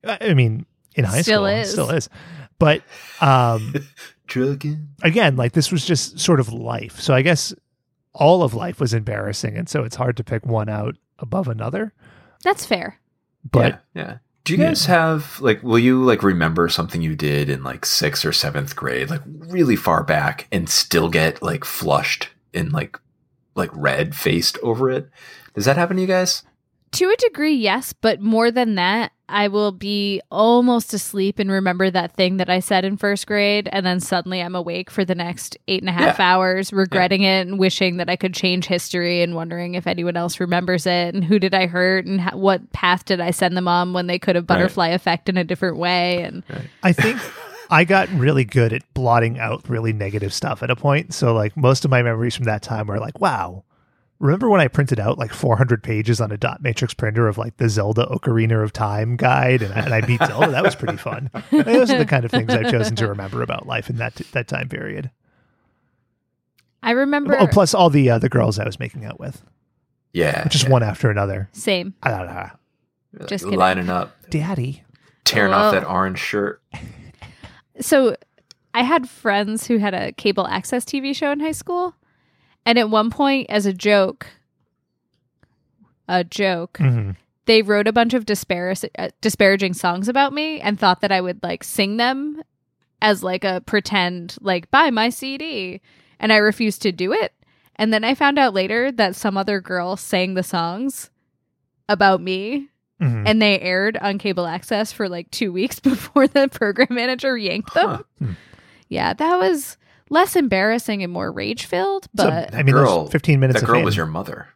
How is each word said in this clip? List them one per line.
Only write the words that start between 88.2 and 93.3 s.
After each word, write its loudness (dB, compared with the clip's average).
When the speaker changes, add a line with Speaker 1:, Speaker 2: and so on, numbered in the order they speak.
Speaker 2:
disparis-, -4
uh, -6
disparaging 2
songs -2
about 2
me -6
and -4
thought 2
that 0
I 2
would, -6
like, -6
sing -2
them -2
as, 2
like, -4